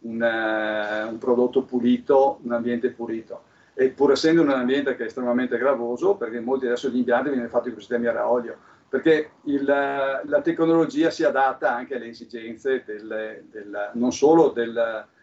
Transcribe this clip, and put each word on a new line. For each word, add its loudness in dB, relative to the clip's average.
un, -6
eh, -2
un -8
prodotto 2
pulito, 2
un -6
ambiente -2
pulito. -10
E 2
pur 2
essendo 4
un 4
ambiente 0
che -6
è -8
estremamente -2
gravoso, 0
perché -6
molti -2
adesso -2
gli -2
impianti 2
vengono -4
fatti -2
con -10
sistemi -4
a -2
olio, -2
perché 2
il, -2
la 0
tecnologia 2
si -4
adatta 0
anche -8
alle -8
esigenze -6
del, -10
del, -10
non 0
solo 6
del, -4